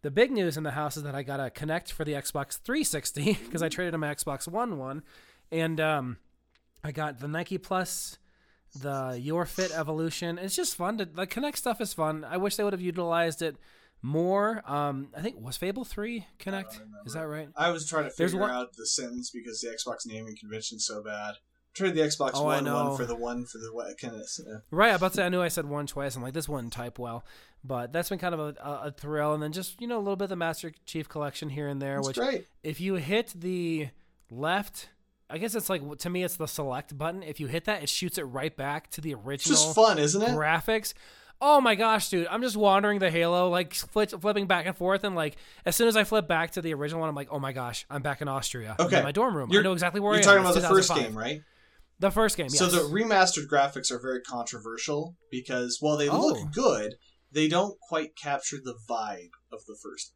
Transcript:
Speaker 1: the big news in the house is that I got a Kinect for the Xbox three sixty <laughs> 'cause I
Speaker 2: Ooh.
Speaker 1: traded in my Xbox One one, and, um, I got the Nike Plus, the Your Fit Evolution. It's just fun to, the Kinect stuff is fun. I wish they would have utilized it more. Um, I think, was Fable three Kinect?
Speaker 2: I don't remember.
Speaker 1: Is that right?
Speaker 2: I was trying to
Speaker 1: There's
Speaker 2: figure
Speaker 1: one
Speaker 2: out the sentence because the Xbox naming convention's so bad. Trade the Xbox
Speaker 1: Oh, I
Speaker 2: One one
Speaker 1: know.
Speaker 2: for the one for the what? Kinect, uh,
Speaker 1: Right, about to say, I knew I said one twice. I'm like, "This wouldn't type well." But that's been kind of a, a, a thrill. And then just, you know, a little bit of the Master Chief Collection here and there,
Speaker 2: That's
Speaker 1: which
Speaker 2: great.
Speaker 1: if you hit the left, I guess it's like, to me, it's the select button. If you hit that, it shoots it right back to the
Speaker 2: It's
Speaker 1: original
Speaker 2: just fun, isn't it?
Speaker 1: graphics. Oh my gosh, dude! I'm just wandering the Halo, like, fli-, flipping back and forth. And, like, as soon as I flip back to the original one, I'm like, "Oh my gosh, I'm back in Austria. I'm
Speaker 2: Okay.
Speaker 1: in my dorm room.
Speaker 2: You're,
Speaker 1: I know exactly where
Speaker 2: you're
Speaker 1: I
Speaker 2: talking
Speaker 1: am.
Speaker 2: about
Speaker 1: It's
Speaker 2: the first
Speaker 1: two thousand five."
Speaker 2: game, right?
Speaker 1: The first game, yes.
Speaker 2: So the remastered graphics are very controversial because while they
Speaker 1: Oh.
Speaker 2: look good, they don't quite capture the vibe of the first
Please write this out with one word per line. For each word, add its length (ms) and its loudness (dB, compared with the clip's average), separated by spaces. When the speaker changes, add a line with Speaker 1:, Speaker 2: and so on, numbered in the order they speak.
Speaker 1:
the 80 -6
big 200 6
news 260 0
in 80 -4
the 80 -2
house 240 -4
is 80 -8
that 100 -6
I 80 -4
got 180 -6
a 100 -2
Kinect 400 -4
for 140 -6
the 80 -4
Xbox 460 -6
three 260 -2
sixty 500 0
<laughs> 160 -6
'cause 120 -2
I 40 2
Speaker 2:
Ooh. 40 0
Speaker 1:
traded 240 -2
in 60 -2
my 140 -2
Xbox 340 -6
One 300 -2
one, 240 -8
and, 300 0
um, 380 0
I 60 -4
got 300 -6
the 80 -6
Nike 300 -4
Plus, 600 -4
the 420 -4
Your 240 0
Fit 240 -2
Evolution. 680 -4
It's 180 -4
just 180 -2
fun 240 -2
to, 60 -2
the 240 -6
Kinect 280 -4
stuff 240 -2
is 140 -4
fun. 300 -2
I 140 -4
wish 180 0
they 80 0
would 80 2
have 100 -4
utilized 580 0
it 160 -2
more. 680 2
Um, 480 -2
I 60 -12
think, 160 -6
was 180 -10
Fable 280 -4
three 420 -8
Kinect? 140 -6
Speaker 2:
I 80 -6
don't 180 -14
remember. 260 -20
Speaker 1:
Is 60 -10
that 160 -6
right? 280 -8
Speaker 2:
I 140 2
was 180 -4
trying 200 -2
to 80 -12
Speaker 1:
There's 160 2
Speaker 2:
figure 80 -2
Speaker 1:
one 100 2
Speaker 2:
out 260 -4
the 100 -10
sentence 440 -4
because 300 -10
the 80 -8
Xbox 380 -8
naming 340 -12
convention's 460 -8
so 180 -6
bad. 300 -8
Trade 200 0
the 60 2
Xbox 340 2
Speaker 1:
Oh, 140 0
I 80 4
Speaker 2:
One 80 0
one 220 0
Speaker 1:
know. 100 -2
Speaker 2:
for 100 -2
the 100 -4
one 300 -6
for 120 -16
the 140 -12
what? 260 -8
Kinect, 420 -10
uh, 180 -14
Speaker 1:
Right, 220 6
about 180 2
to 60 -4
say, 60 2
I 40 2
knew 120 2
I 80 2
said 180 -4
one 200 -4
twice. 300 -6
I'm 60 -8
like, 120 -8
"This 140 -4
wouldn't 240 -6
type 260 -10
well." 260 -8
But 300 -4
that's 160 0
been 80 -2
kind 160 -2
of 60 -4
a, 200 -4
a, 260 -6
a 40 -4
thrill. 440 0
And 80 -2
then 100 -4
just, 280 -8
you 60 -8
know, 100 -2
a 60 0
little 140 0
bit 80 -2
of 60 -6
the 60 -4
Master 360 -4
Chief 240 -6
Collection 400 -6
here 200 -4
and 120 -4
there, 160 -2
Speaker 2:
That's 120 0
Speaker 1:
which 80 -4
Speaker 2:
great. 300 -2
Speaker 1:
if 160 -6
you 160 -2
hit 400 0
the 520 -2
left, 580 -4
I 80 -6
guess 160 -4
it's 160 -2
like, 300 -4
to 100 -4
me, 140 0
it's 120 -4
the 100 -4
select 520 -6
button. 240 -4
If 180 -10
you 60 -4
hit 180 -4
that, 180 -2
it 60 -4
shoots 300 -2
it 60 -4
right 300 -4
back 360 -6
to 100 -10
the 120 -4
Speaker 2:
It's 140 -10
Speaker 1:
original 300 2
Speaker 2:
just 180 4
fun, 240 10
isn't 220 4
it? 80 4
Speaker 1:
graphics. 640 2
Oh 220 10
my 120 6
gosh, 360 4
dude! 200 2
I'm 120 0
just 140 0
wandering 420 6
the 120 4
Halo, 380 4
like, 240 2
fli-, 480 0
flipping 260 2
back 200 2
and 100 -4
forth. 280 2
And, 120 -2
like, 200 -2
as 100 2
soon 140 6
as 80 4
I 80 6
flip 240 2
back 240 2
to 80 -4
the 140 -2
original 260 -4
one, 80 0
I'm 80 -4
like, 160 -8
"Oh 80 -2
my 120 -4
gosh, 380 -6
I'm 120 -6
back 180 -2
in 80 -4
Austria. 500 -4
I'm 80 4
Speaker 2:
Okay. 120 4
Speaker 1:
in 60 4
my 80 0
dorm 220 2
room. 160 -2
Speaker 2:
You're, 120 6
Speaker 1:
I 20 2
know 80 2
exactly 300 0
where 100 4
Speaker 2:
you're 80 6
Speaker 1:
I 40 8
Speaker 2:
talking 160 12
Speaker 1:
am. 40 4
Speaker 2:
about 120 8
Speaker 1:
It's 120 6
Speaker 2:
the 0 -
first 200 8
Speaker 1:
two 60 2
thousand 100 2
five." 100 -4
Speaker 2:
game, 40 -8
right? 220 -4
Speaker 1:
The 120 4
first 260 2
game, 140 -2
yes. 80 2
Speaker 2:
So 80 6
the 140 4
remastered 680 4
graphics 460 2
are 80 -4
very 200 -4
controversial 960 -6
because 500 -2
while 160 4
they 120 4
Speaker 1:
Oh. 100 4
Speaker 2:
look 340 2
good, 440 2
they 180 4
don't 320 2
quite 360 -4
capture 460 -4
the 120 -10
vibe 400 -4
of 140 -16
the 140 -16
first 360 -12